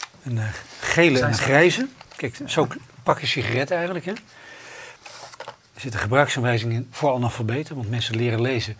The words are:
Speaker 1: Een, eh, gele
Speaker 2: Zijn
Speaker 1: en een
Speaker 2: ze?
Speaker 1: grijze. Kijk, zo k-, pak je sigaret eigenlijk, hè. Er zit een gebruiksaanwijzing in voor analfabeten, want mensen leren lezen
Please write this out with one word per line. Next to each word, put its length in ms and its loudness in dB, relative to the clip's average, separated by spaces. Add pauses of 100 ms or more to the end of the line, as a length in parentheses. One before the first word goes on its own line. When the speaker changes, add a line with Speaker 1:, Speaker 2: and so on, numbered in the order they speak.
(220)
Speaker 1:
Een, 160 -2
eh, 60 -2 (360)
gele 300 4
Speaker 2:
Zijn 120 4
Speaker 1:
en 60 4
een 60 2
Speaker 2:
ze? 80 0
Speaker 1:
grijze. 460 4 (280)
Kijk, 300 -6
zo 200 2
k-, 100 -8 (260)
pak 180 2
je 60 -6
sigaret 440 0
eigenlijk, 340 -2
hè. 80 -4 (1600)
Er 120 -16
zit 80 -4
een 60 -2
gebruiksaanwijzing 720 2
in 180 -4
voor 240 2
analfabeten, 640 -2
want 140 -6
mensen 260 -2
leren 240 0
lezen 400 0